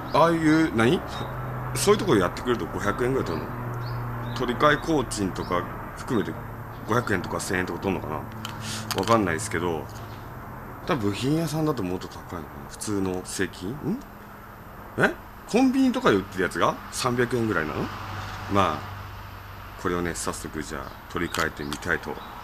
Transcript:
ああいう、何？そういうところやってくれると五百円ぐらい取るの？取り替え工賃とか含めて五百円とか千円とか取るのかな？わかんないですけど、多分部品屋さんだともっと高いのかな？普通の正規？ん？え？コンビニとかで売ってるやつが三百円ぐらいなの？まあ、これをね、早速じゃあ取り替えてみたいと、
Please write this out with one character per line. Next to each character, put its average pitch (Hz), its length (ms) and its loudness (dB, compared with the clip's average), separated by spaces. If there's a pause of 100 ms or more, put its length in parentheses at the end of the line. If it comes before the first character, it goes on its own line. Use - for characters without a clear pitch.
(120)
あ 143 140 8
あ 170 40 6
い 170 60 4
う、 160 380 6
何？ 117 260 6 (760)
そ - 160 4
う 208 40 10
い - 20 6
う - 40 2
と 208 60 -2
こ 160 80 6
ろ 101 60 8
や 90 80 6
っ - 40 -6
て - 80 -8
く - 60 -6
れ 123 80 4
る 104 40 0
と 85 80 -4
五 92 140 -6
百 104 240 0
円 127 80 2
ぐ 135 60 2
ら 98 60 2
い - 20 -4
取 82 120 -2
る 73 60 -4
の？ 71 60 -6 (840)
取 123 200 0
り 117 40 -4
替 151 140 8
え 147 60 4
工 147 260 2
賃 101 280 0
と 85 120 -4
か 90 180 2 (340)
含 - 220 0
め 90 60 2
て 78 80 -4 (560)
五 107 60 2
百 113 180 2
円 92 80 2
と 82 80 -6
か 87 100 -2
千 92 200 0
円 92 80 2
と 90 80 -4
か 80 60 -6
取 95 140 2
る 78 60 -2
の 73 60 -6
か 76 80 -4
な？ 73 80 -4 (760)
わ 95 80 2
か 113 120 6
ん 101 80 4
な 85 60 2
い - 20 2
で 80 60 0
す - 100 -6
け 87 80 0
ど、 82 260 -2 (1000)
多 175 100 2
分 101 140 0
部 101 40 0
品 127 220 2
屋 165 100 2
さ 151 140 0
ん 156 60 2
だ 151 80 2
と 113 80 -4
も 90 140 -2
っ - 20 -2
と 87 100 -10
高 - 100 -12 (200)
い - 20 -8
の 71 60 -10
か - 80 -14 (100)
な？ 69 60 -12
普 - 80 -12
通 101 240 0
の 92 220 0
正 92 240 -2
規？ - 180 -8
ん？ 151 340 -2 (960)
え？ 175 160 4 (340)
コ 220 140 4
ン 262 120 8
ビ 269 100 6
ニ 254 100 6
と 254 80 0
か 240 100 6
で 107 60 8
売 95 40 4
っ - 40 2
て - 140 -8
る 92 60 4
や 85 40 4
つ 82 100 -4
が 101 160 4 (160)
三 123 260 0
百 123 200 2
円 113 100 2
ぐ 107 60 4
ら 82 100 2
い 76 40 0
な 71 80 -2
の？ 110 80 -2 (720)
ま 85 260 4
あ、 - 1000 -12
こ 92 80 2
れ 87 40 2
を 87 60 0
ね、 85 140 -2
早 - 180 -4
速 76 300 -6
じ 78 120 -8
ゃ 71 40 -6
あ - 340 -12
取 85 160 0
り - 60 -8
替 82 140 2
え - 20 -4
て 73 140 -6
み 71 80 -6
た 82 200 -2
い 78 60 2
と、 67 160 -6 (280)